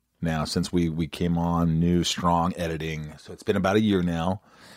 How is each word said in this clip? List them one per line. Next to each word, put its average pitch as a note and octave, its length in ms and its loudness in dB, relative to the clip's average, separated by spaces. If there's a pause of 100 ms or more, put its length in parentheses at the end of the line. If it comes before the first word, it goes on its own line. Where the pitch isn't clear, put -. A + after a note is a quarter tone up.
(220)
now D#2+ 220 -2
since E2+ 280 -2
we, E2+ 160 2
we D#2+ 200 -4
came E2+ 280 -2
on E2+ 440 2
new, E2+ 240 4
strong F2 520 0
editing. D#2+ 600 -6
So - 140 -18
it's F2 100 -18
been G2+ 140 0
about F#2+ 200 2
a A2 40 6
year G2+ 220 4
now. F2 380 -2 (360)